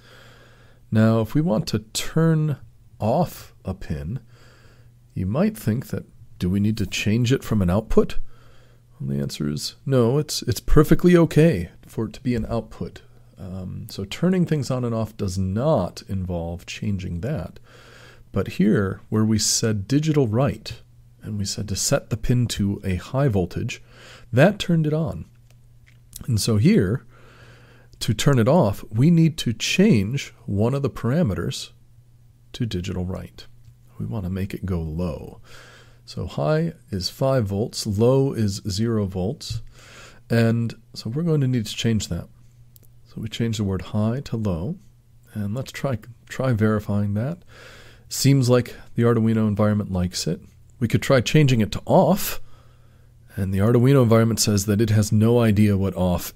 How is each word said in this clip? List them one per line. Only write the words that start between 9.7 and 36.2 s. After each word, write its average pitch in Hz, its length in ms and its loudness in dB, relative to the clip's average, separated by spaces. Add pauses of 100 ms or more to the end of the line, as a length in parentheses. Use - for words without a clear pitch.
no, 131 320 2
it's, - 260 -4
it's - 180 -4
perfectly 170 560 6
okay 151 540 4 (140)
for - 200 -8
it - 80 -10
to - 80 -18
be 123 140 -2
an 110 100 -4
output. - 560 -8 (360)
Um, 95 520 -12
so - 160 -10
turning 180 400 0
things 147 260 -2
on 127 140 -2
and 117 100 -4
off 113 220 -4
does 95 200 -4
not 98 720 0
involve 87 580 -6
changing 92 540 -6
that. 117 400 -8 (720)
But 98 160 -2
here, 147 640 0
where 110 160 2
we 107 140 2
said 104 500 -2
digital 147 380 2
write, 120 540 -2 (400)
and 104 160 -8
we 98 60 -4
said 101 260 -6
to 98 60 -6
set - 340 -2
the 110 80 -2
pin 123 320 2
to 101 360 -2
a 95 100 -2
high 131 320 -2
voltage, 98 560 -2 (480)
that 175 260 4
turned 165 300 0
it 151 60 -2
on. 101 320 -4 (1040)
And 113 120 0
so 113 160 0
here, 120 500 4 (920)
to - 140 -2
turn 139 260 2
it 110 80 2
off, 131 420 2
we 131 220 4
need 165 280 4
to - 120 -2
change 135 840 0 (120)
one 107 280 0
of 139 80 -4
the 135 80 -2
parameters 117 840 -2 (840)
to 127 120 -4
digital 92 380 -6
write. 90 440 -10 (520)
We 107 60 -8
want 110 180 -6
to 90 60 -4
make 95 240 -4
it - 120 -8
go 92 140 -2
low. 80 640 -6 (640)
So 104 200 -10